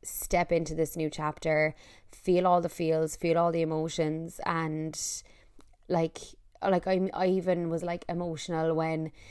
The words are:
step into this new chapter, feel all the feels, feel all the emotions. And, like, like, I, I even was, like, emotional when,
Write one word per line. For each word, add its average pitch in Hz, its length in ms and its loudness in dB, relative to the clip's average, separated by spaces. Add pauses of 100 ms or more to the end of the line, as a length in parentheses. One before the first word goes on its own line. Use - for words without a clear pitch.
step - 480 -2
into 165 220 0
this 156 220 0
new 156 140 -2
chapter, 156 640 0 (360)
feel 180 360 2
all 175 140 6
the 170 80 -2
feels, 160 460 0
feel 165 220 2
all 170 140 4
the 165 100 0
emotions. 160 840 -2
And, 156 540 -4 (880)
like, 165 320 0 (420)
like, 190 260 2
I, 190 260 2
I 185 140 0
even 175 420 2
was, 165 140 -2
like, 175 240 -6
emotional 165 680 -2
when, 160 360 -2 (200)